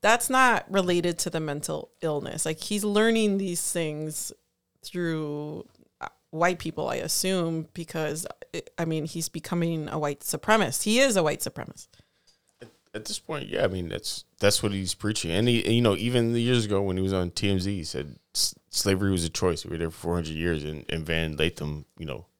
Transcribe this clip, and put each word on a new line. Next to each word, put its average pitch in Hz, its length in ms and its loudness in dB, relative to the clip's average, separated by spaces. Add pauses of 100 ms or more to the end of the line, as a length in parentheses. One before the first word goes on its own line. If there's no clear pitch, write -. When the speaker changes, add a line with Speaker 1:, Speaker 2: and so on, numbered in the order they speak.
Speaker 1:
that's 226 280 4
not 262 400 4
related 175 480 2
to - 120 -2
the 160 100 -4
mental 151 500 -6 (100)
illness. 151 460 -2
Like, 160 140 -4
he's 208 240 -2
learning 214 540 4
these 185 220 -2 (120)
things 156 600 -4 (500)
through, 156 840 -4 (340)
uh, - 80 -8 (220)
white 170 280 2
people, 156 300 -4
I 120 80 -2
assume, 165 800 0
because, 160 520 -4 (260)
it, - 260 -8
I 170 60 0
mean, 160 220 0
he's 165 220 -6
becoming 165 600 -2
a 160 100 -4
white 147 220 -2
supremacist. - 640 2
He 220 160 4
is 262 160 6
a 185 60 4
white - 180 2
supremacist. - 480 -10 (760)
Speaker 2:
At, 113 60 -20 (260)
at 107 120 -10
this 104 120 -6
point, 147 300 -8
yeah, - 160 2
I - 40 4
mean, 90 200 -2
that's, - 360 -6 (140)
that's 101 240 4
what 101 100 0
he's 95 220 -2
preaching. 101 380 -2
And, 107 160 4
he, 117 260 4
you 120 80 4
know, 104 140 4
even 117 400 2
years 120 280 2
ago 101 180 2
when 95 140 0
he 95 60 0
was 95 100 0
on 90 180 0
T 101 200 0
M 98 80 2
Z, 98 160 -2
he 90 100 -6
said 71 300 -8 (200)
s-, - 200 0 (160)
slavery 98 400 2
was 90 140 2
a 82 60 -2
choice. 87 340 0
We - 80 -10
were 82 60 -6
there 82 120 0
for 80 60 -16
four 85 180 -2
hundred 78 200 -2
years, 80 280 0
and, 76 260 -8
and 80 160 -4
Van 80 320 0
Lathan, 73 480 -2 (140)
you 82 80 -8
know 64 200 -10 (140)